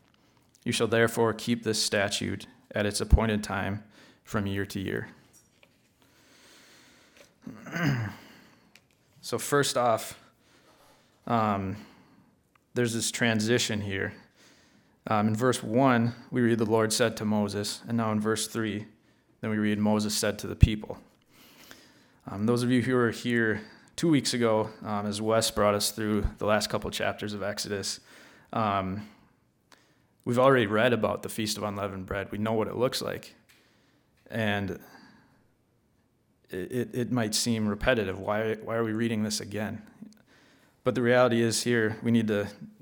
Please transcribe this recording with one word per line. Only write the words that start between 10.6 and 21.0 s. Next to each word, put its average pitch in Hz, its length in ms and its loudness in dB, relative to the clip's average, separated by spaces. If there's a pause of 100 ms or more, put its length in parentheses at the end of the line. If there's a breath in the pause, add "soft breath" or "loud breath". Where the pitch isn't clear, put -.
um, 101 500 0 (960 loud breath)
there's 120 200 0
this 113 160 -2
transition 113 720 0
here. 98 320 -4 (920 soft breath)
Um, 107 220 2
in 110 80 2
verse 123 260 0
one, 117 520 2 (160)
we 127 100 -2
read, 113 180 4
"The 113 60 2
Lord 110 280 2
said 113 260 2
to 110 60 -6
Moses," 104 640 -2
and 117 100 -4
now 110 160 0
in 107 80 0
verse 110 260 0
three, 107 400 -4 (540 soft breath)
then 113 100 -4
we 107 60 0
read, 104 220 2
"Moses 104 360 2
said 104 260 0
to 101 60 -8
the 98 100 -8
people." - 420 2 (1300 loud breath)